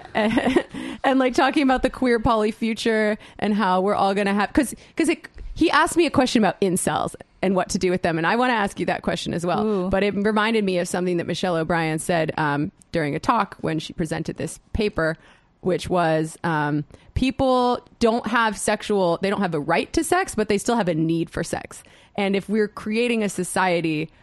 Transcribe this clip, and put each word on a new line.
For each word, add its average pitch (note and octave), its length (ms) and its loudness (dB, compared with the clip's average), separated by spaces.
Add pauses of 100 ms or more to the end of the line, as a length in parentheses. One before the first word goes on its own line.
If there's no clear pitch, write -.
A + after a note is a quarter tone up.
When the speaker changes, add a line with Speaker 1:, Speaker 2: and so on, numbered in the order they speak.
(160)
Speaker 1:
And, A3 500 2 (380)
and, C4+ 160 2
like, B3+ 160 2
talking C4+ 260 2
about C4 220 2
the C4 80 2
queer A#3+ 280 0
poly A3 300 2
future A3 680 -2 (200)
and G#3 160 0
how F#3 280 2
we're G3+ 120 2
all G3 220 2
gonna G3 180 0
have, G3+ 180 0
'cause, C#4 220 2 (220)
'cause D#4+ 140 2
it, - 180 -2 (260)
he - 160 2
asked - 260 2
me E4 120 4
a - 20 0
question B3+ 320 4
about F#3+ 180 2
incels E3 540 0 (280)
and F#3+ 140 2
what F#3 140 0
to - 80 -2
do F3+ 140 2
with F3+ 100 0
them. E3 160 0
And D#3+ 80 0
I F#3 100 2
wanna B3 180 2
ask G3+ 260 -2
you F3 80 -4
that - 160 -2
question - 300 -4
as F3 120 -4
well. F3+ 200 0
Speaker 2:
Ooh. F#3+ 240 0
Speaker 1:
But F#3+ 120 2
it G3+ 140 0
reminded G#3+ 480 2
me F#3 160 0
of F3+ 80 -2
something F3+ 300 -2
that D#3 100 -4
Michelle F3 280 -2
O'Brien D#3+ 440 0
said, D#3+ 380 0
um, D3+ 340 0 (200)
during D3+ 240 -2
a D#3+ 40 -4
talk A3+ 420 -2
when D#3+ 160 -2
she - 160 -8
presented D#3+ 440 -6
this - 220 -8 (140)
paper, E3+ 440 -2 (440)
which E3+ 260 -2
was, D#3+ 560 0
um, D3+ 400 0 (300)
people B3+ 720 0 (140)
don't A#3 280 2
have A3 300 0
sexual, G3+ 640 0
they G3 80 0
don't G#3 120 -2
have F3 120 -2
a D3+ 60 0
right E3 340 -2
to E4 100 2
sex, - 300 0
but G#3+ 160 -2
they G3+ 80 2
still A#3 200 0
have G3 100 0
a F3 80 0
need E3 340 0
for - 140 -4
sex. - 400 -10 (320)
And G3 200 0
if G3 140 -4
we're G#3 200 0
creating A3+ 540 0
a G3+ 60 0
society E3+ 800 0 (120)